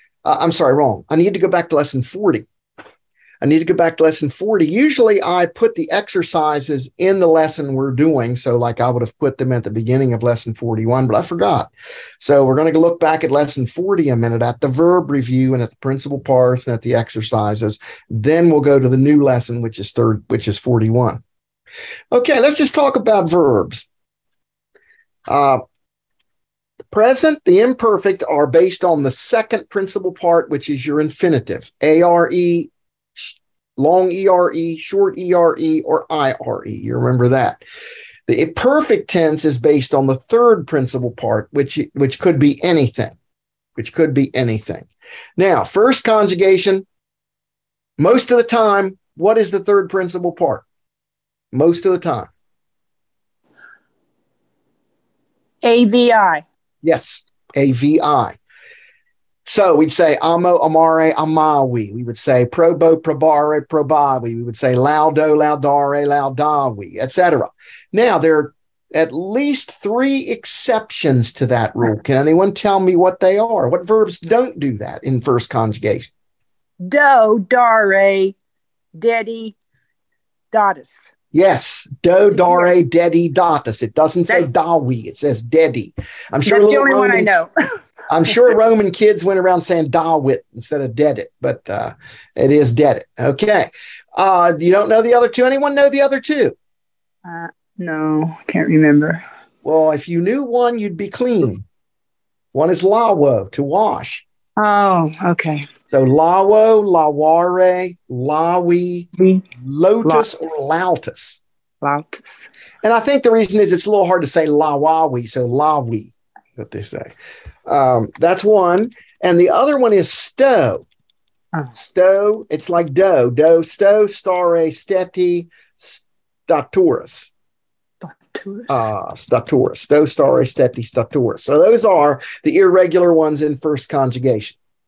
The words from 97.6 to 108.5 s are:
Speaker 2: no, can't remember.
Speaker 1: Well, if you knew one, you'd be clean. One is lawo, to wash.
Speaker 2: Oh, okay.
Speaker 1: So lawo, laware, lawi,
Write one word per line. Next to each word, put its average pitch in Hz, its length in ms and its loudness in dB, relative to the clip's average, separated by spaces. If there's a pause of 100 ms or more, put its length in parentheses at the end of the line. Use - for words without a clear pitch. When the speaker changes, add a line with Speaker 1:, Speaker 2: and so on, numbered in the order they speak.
Speaker 2:
no, 156 580 -4 (120)
can't 165 200 -2
remember. 156 540 2 (400)
Speaker 1:
Well, 156 300 2
if 147 160 -6
you 170 140 -2
knew 226 200 -2
one, 240 380 -2
you'd 202 180 -8
be 202 140 -10
clean. 160 520 -2 (920)
One 156 180 0
is 170 100 -4
lawo, 170 680 0
to - 100 -6
wash. 147 640 -4 (320)
Speaker 2:
Oh, 196 560 2 (100)
okay. 160 440 -4 (200)
Speaker 1:
So 135 160 0
lawo, 196 800 4
laware, 175 1120 0 (120)
lawi, 175 1000 -2 (100)